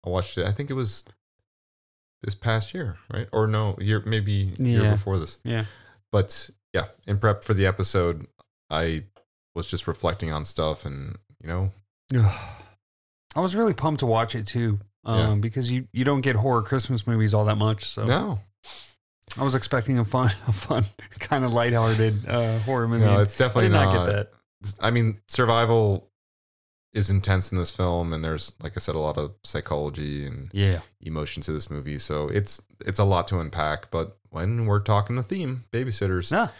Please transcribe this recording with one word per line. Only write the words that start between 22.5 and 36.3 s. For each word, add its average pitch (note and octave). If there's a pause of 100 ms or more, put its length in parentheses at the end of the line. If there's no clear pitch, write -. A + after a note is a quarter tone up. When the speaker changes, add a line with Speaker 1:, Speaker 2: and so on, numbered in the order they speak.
Speaker 2:
horror A#2
movie. A#2
Speaker 1:
No, G2+
it's G#2
definitely B2
Speaker 2:
I -
did G2+
not F#2+
Speaker 1:
not. F2+
Speaker 2:
get G2+
that. G#2 (500)
Speaker 1:
I A2+
mean, A2+
survival A2+ (840)
is F#2+
intense G2
in F#2+
this E2+
film, F2
and D#2+
there's, D#2 (120)
like -
I -
said, -
a D#2+
lot D2+
of D2 (100)
psychology D2
and C2+
Speaker 2:
Yeah. F#2+ (220)
Speaker 1:
emotion D#2
to D#2
this D2
movie. D2
So D2+
it's, - (220)
it's G2
a G#2+
lot F#2+
to F#2
unpack. D2+
But E2 (140)
when A2
we're G#2
talking G#2
the B2+
theme, C3
babysitters, G2+